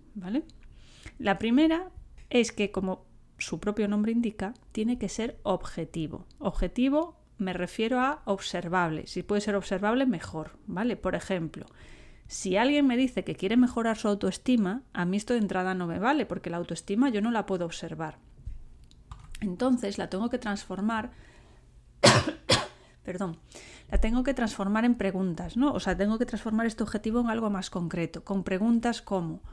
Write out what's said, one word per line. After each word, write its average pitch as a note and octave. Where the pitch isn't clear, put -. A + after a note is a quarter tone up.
¿vale? G#3
La G3
primera D#4+
es A#3
que, G3+
como F#3+
su -
propio G#3
nombre G#3
indica, A3+
tiene A#3
que G#3
ser -
objetivo. E3+
Objetivo C4+
me F#3
refiero A3
a C#4
observable. F3
Si -
puede G#3
ser G#3
observable, G#3
mejor, E3
¿vale? G3+
Por F3+
ejemplo, E3+
si -
alguien C#4+
me C4
dice B3+
que D#3
quiere G3
mejorar A#3
su A3
autoestima, G3+
a F3
mí F3+
esto G#3
de A#3
entrada F#3
no F3+
me E3+
vale, A#3+
porque F3+
la E3+
autoestima G3
yo G#3
no A3+
la A3+
puedo F3+
observar. D#3+
Entonces G#3
la F#3
tengo G#3+
que B3
transformar, G#3+
<coughs> -
perdón, F3+
la G#3
tengo A#3
que C4+
transformar G#3+
en A#3+
preguntas, F#3
¿no? C#4
O F#3+
sea, F#3
tengo G#3
que A#3
transformar A3
este A3+
objetivo A3
en A#3
algo A3
más F#3+
concreto, E3+
con F#3+
preguntas A3+
como, E3+